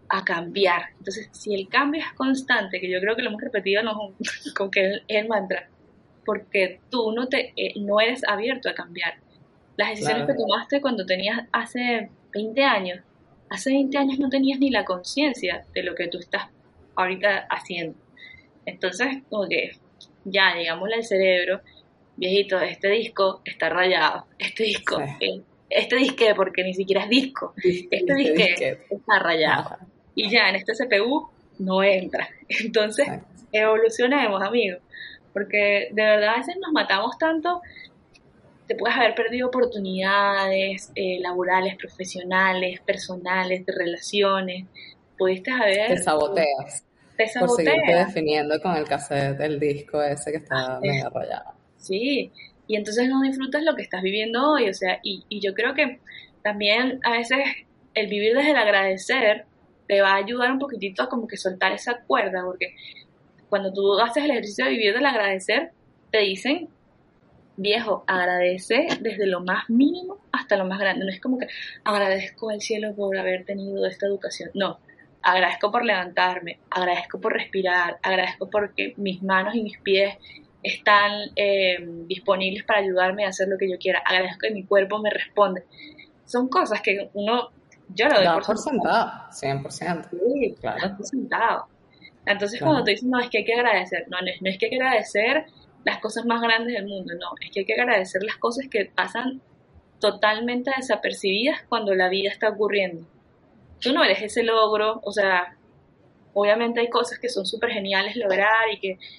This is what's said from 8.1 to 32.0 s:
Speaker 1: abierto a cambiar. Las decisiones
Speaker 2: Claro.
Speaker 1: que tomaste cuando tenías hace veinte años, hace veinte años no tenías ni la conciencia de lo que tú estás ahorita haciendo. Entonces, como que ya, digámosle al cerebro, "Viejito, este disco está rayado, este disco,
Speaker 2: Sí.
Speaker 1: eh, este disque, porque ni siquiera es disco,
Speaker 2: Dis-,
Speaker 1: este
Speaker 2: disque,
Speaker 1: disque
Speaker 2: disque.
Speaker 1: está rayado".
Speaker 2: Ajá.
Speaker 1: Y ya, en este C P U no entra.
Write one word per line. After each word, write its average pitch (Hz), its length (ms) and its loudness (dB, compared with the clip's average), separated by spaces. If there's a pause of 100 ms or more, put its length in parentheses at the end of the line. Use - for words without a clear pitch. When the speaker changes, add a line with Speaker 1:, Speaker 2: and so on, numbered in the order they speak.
Speaker 1:
abierto 233 420 -2
a 170 40 -4
cambiar. 170 400 -8 (640)
Las 208 140 0
decisiones 233 340 -2
Speaker 2:
Claro. 277 80 0
Speaker 1:
que 233 100 -2
tomaste 226 380 0
cuando 233 240 -2
tenías 196 480 -2
hace 233 560 -4 (240)
veinte 226 300 0
años, 190 360 2 (500)
hace - 220 -2
veinte 277 260 2
años 269 220 0
no 277 100 0
tenías 269 300 2
ni 269 100 4
la 208 160 2
conciencia 185 880 -4
de 180 100 -2
lo 175 120 -4
que 180 120 -4
tú 185 120 -8
estás - 300 -6 (460)
ahorita 190 540 0
haciendo. 175 480 -6 (680)
Entonces, 190 420 -4 (220)
como 208 180 -2
que 165 240 -2 (540)
ya, 190 300 4
digámosle 170 400 -4
al 233 80 -2
cerebro, 185 580 2 (560)
"Viejito, 190 420 0
este 170 300 -2
disco 196 560 0
está - 240 -4
rayado, 170 560 2 (120)
este - 280 -6
disco, - 340 -2
Speaker 2:
Sí. 139 260 -4
Speaker 1:
eh, 190 160 -4 (280)
este 220 260 2
disque, 254 400 4
porque 185 280 0
ni 185 120 -4
siquiera 196 280 0
es 214 60 -6
disco, 262 480 0
Speaker 2:
Dis-, - 320 0
Speaker 1:
este 349 240 0
Speaker 2:
disque, 247 200 2
Speaker 1:
disque 175 380 2
Speaker 2:
disque. - 200 -12
Speaker 1:
está 202 280 2
rayado". 160 420 2
Speaker 2:
Ajá. - 180 -10 (340)
Speaker 1:
Y 208 160 -2
ya, 208 200 4
en 190 80 0
este 190 180 -4
C 185 120 -2
P 202 140 4
U 269 260 0 (320)
no 190 220 2
entra. 190 460 2 (120)